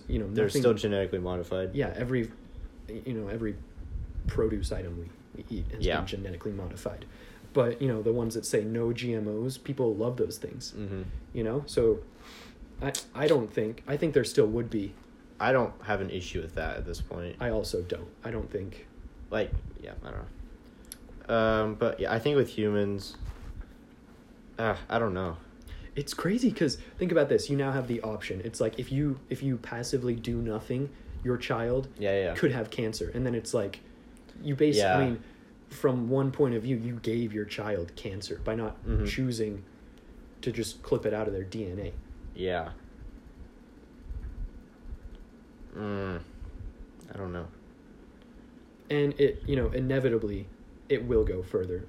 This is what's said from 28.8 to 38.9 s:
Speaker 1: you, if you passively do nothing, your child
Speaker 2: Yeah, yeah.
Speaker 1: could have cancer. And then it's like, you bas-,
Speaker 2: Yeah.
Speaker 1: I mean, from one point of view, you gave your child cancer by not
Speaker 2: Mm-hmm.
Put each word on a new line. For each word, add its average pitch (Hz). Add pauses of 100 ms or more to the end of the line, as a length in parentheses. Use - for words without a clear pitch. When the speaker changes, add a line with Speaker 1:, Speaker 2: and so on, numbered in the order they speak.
Speaker 1:
you, 135 (100)
if 131
you 131
passively 120
do 117
nothing, 117 (340)
your 123
child 123 (120)
Speaker 2:
Yeah, 98
yeah. 92
Speaker 1:
could 135
have 120
cancer. -
And 131
then 120
it's 113
like, 98 (600)
you 147
bas-, 151
Speaker 2:
Yeah. 95
Speaker 1:
I 135
mean, 117 (500)
from 127
one 135
point 131
of 107
view, 127
you 120
gave 113
your 107
child 104
cancer -
by 110
not 110 (100)
Speaker 2:
Mm-hmm. 107